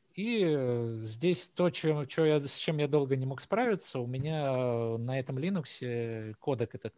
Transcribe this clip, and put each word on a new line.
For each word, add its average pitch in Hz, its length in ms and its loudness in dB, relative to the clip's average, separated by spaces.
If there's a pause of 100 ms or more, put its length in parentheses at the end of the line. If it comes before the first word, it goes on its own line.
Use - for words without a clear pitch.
(140)
И, 220 320 0
э, 120 560 0
здесь 120 480 0
то, 175 200 2
чем, 147 360 0
че 165 180 2
я, 151 200 6
с - 120 -4
чем 156 220 0
я 147 80 2
долго 135 300 4
не 131 100 -2
мог 135 140 -6
справиться, 214 580 0
у 120 80 -2
меня, 143 400 -2
э, 120 520 2
на 127 200 -2
этом 131 200 -4
Linux 117 1000 -4
кодек 120 380 -2
этот - 220 -10